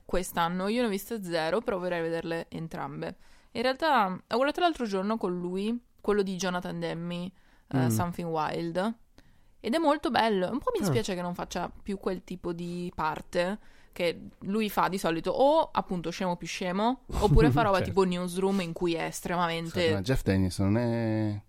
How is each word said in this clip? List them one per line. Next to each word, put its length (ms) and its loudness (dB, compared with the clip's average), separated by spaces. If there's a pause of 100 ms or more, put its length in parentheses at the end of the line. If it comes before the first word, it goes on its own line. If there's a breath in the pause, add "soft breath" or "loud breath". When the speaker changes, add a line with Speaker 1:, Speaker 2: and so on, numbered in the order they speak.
Speaker 1:
quest'anno. 640 0
Io 140 0
ne 40 2
ho 40 0
viste 340 -4
zero, 360 0
però 180 -2
vorrei 240 -2
vederle 480 -4
entrambe. 680 -8 (360 soft breath)
In 100 -4
realtà 500 2
ho 240 -4
guardato 240 2
l'altro 260 2
giorno 300 0
con 220 -2
lui, 380 -2 (240)
quello 220 2
di 140 -2
Jonathan 420 -2
Demme, 520 -6 (380 soft breath)
eh, 100 0
Speaker 2:
Mm. 100 4
Speaker 1:
Something 400 0
Wild. 680 -2 (680 soft breath)
Ed 140 -2
è 40 4
molto 320 2
bello. 400 2
Un 100 -4
po' 120 -4
mi 60 0
Speaker 2:
Ah. 40 -2
Speaker 1:
dispiace 340 2
che 60 -4
non 120 -4
faccia 360 -6 (120)
più 160 -6
quel 240 -4
tipo 300 -8
di 420 -6
parte 640 -2 (340 soft breath)
che 360 -2 (140)
lui 280 -2
fa 180 2
di 100 -4
solito, 320 0
o 420 4
appunto 380 -4
Scemo 260 -2
più 100 -10
scemo, 600 0
oppure 440 6
fa 120 4
roba 140 4
Speaker 2:
<laughs> 60 2
Certo. 80 -2
Speaker 1:
tipo 140 4
Newsroom 560 0
in 120 -4
cui 220 0
è 100 -4
estremamente 800 -2
Speaker 3:
Scusa, 120 4
ma 80 0
Jeff 200 2
Daniels 380 2
non 180 4
è 720 0